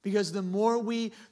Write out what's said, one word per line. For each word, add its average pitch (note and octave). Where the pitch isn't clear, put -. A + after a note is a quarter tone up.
Because G3+
the G3
more G#3
we, A3+